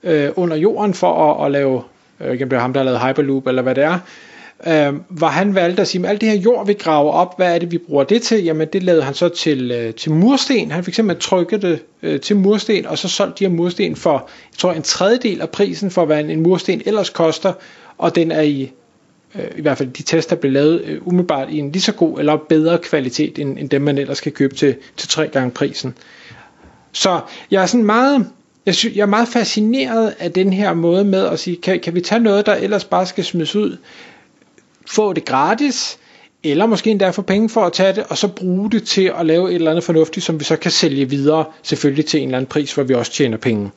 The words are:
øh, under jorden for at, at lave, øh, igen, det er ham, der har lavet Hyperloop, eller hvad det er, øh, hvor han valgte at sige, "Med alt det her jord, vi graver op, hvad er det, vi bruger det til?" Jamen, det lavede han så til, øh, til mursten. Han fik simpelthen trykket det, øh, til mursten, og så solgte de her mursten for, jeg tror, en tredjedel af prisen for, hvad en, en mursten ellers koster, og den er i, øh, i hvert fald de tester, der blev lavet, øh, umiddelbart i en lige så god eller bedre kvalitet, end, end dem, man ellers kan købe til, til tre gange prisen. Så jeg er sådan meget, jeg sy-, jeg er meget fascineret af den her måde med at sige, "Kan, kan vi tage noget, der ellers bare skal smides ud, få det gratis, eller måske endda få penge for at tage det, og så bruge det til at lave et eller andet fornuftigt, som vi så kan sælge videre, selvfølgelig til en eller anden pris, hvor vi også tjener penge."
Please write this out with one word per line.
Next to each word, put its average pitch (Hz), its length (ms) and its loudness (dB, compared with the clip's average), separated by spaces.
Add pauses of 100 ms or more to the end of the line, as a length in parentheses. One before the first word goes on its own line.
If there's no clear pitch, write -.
øh, 151 340 0
under 175 200 0
jorden 202 380 0
for 160 400 2
at, 147 120 -2
at 143 60 0
lave, 135 300 0 (380)
øh, 131 140 -4
igen, 127 160 -4
det 131 60 0
er 120 40 2
ham, 127 120 0
der 139 80 0
har 131 40 2
lavet 123 160 0
Hyperloop, 135 460 0
eller 127 160 0
hvad 127 120 0
det 135 100 2
er, 175 140 0 (680)
øh, 151 280 2 (140)
hvor 165 180 -2
han 185 280 2
valgte 185 280 2
at 175 60 0
sige, 180 120 -2
"Med 180 100 -2
alt 208 100 -2
det 220 80 2
her 214 80 2
jord, 208 300 2
vi 208 60 2
graver 151 400 2
op, 170 240 0
hvad 180 180 2
er 170 40 2
det, 170 120 -4
vi 170 80 -4
bruger 143 260 0
det 226 180 2
til?" 220 220 0
Jamen, 156 280 0
det 196 100 -2
lavede 175 200 4
han 135 120 -4
så 175 140 0
til, 135 420 -2
øh, 117 240 -4
til - 180 -6
mursten. 233 580 2
Han 175 140 -4
fik 175 100 -8
simpelthen 208 260 0
trykket 190 420 0
det, 170 160 0 (240)
øh, 151 180 -2
til 208 160 0
mursten, 202 500 2
og 156 120 -6
så 185 100 -6
solgte 185 300 -2
de 196 100 0
her 175 80 0
mursten 175 400 -2
for, 147 320 0 (240)
jeg - 60 -20
tror, 180 140 0
en 156 100 -6
tredjedel 226 580 0
af 160 100 -6
prisen 196 400 -2
for, 180 140 2
hvad 151 160 2
en, 151 100 -4
en 160 120 0
mursten 180 440 0
ellers 202 240 -2
koster, 165 420 0 (460)
og 170 160 0
den 165 180 2
er 156 80 0
i, 139 320 0 (600)
øh, 202 100 -10 (120)
i - 40 -10
hvert 143 180 0
fald 135 100 -4
de 123 140 -14
tester, 165 320 0
der - 60 -6
blev 139 120 0
lavet, 151 320 2
øh, - 220 -8
umiddelbart 175 440 0
i 151 80 -4
en 143 140 -6
lige 185 100 -2
så 214 100 0
god 160 260 0
eller 151 180 2
bedre 160 420 2
kvalitet, 147 600 -2
end, 139 200 -6
end 143 100 -8
dem, 139 140 0
man 139 160 0
ellers 135 220 -6
kan 147 120 -6
købe 135 220 0
til, 135 200 2 (220)
til - 120 -12
tre 156 200 -2
gange 127 220 0
prisen. 127 440 -4 (1000)
Så 175 280 0 (300)
jeg 190 120 4
er 180 40 2
sådan 226 200 2
meget, 247 440 4 (360)
jeg 180 80 0
sy-, - 200 -2
jeg 202 80 2
er 208 40 4
meget 220 220 2
fascineret 226 880 0
af 170 140 -6
den 190 200 2
her 190 220 0
måde 170 300 2
med 190 220 2
at 165 120 -2
sige, 175 180 -6
"Kan, 185 240 -2
kan 170 140 -6
vi 180 60 0
tage 208 200 0
noget, 208 260 4
der 214 80 4
ellers 196 300 -2
bare 185 220 0
skal 185 180 -6
smides 165 320 -4
ud, 208 200 0 (1120)
få 208 260 0
det 160 120 -4
gratis, 208 760 0 (440)
eller 160 240 2
måske 220 240 2
endda 190 200 2
få 196 120 -4
penge 202 260 2
for 226 120 0
at 175 120 2
tage 190 200 2
det, 208 160 -4
og - 100 -6
så 208 100 0
bruge 185 420 -2
det 214 140 0
til 190 340 2
at 170 80 0
lave 170 240 2
et 180 40 0
eller 165 160 2
andet 165 140 0
fornuftigt, 160 420 2
som 160 140 -2
vi 143 40 -8
så 160 120 0
kan 170 140 -2
sælge 139 380 0
videre, 143 360 2 (180)
selvfølgelig 147 440 0
til 156 140 0
en 135 80 -4
eller 127 100 -2
anden 131 100 -4
pris, 151 260 -4
hvor 143 80 0
vi 131 120 2
også 117 180 -2
tjener 120 240 0
penge." 107 400 -2